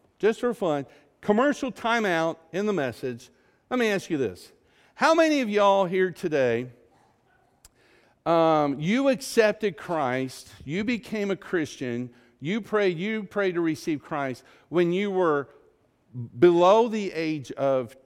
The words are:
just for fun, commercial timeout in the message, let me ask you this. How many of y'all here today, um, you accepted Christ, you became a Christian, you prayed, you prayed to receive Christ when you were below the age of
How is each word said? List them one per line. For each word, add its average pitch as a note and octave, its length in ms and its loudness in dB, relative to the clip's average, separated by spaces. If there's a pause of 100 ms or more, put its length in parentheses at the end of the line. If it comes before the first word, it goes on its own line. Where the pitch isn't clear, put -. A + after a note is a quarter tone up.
(200)
just G#3+ 200 0
for A#3+ 140 -2
fun, D3 320 -2 (340)
commercial B3+ 500 2
timeout G3 680 0 (160)
in G3 120 -4
the G#3+ 80 0
message, B2+ 560 -6 (400)
let B3 100 -2
me A#3 80 2
ask G3+ 220 -2
you D#3+ 80 -2
this. G#2 340 -6 (420)
How D#4 220 2
many D#4 260 4
of A3 80 -4
y'all G3+ 360 4
here F#3 260 0
today, B2+ 580 0 (1600)
um, D#3 540 2
you A#3+ 300 0
accepted G#3+ 680 0
Christ, C3 720 -4 (140)
you F3 200 -4
became G#3 480 -4
a F#3 40 -2
Christian, B2+ 720 -4 (300)
you F#3+ 220 -4
prayed, G3 360 0
you G#3+ 260 -4
prayed F#3+ 320 -4
to F3 60 -2
receive D#3+ 420 -4
Christ C#3 400 -6 (260)
when E3+ 240 2
you G3+ 180 -2
were D#3 380 0 (920)
below F3+ 480 6
the G#3 240 -4
age D#3 420 -6
of C3 520 -2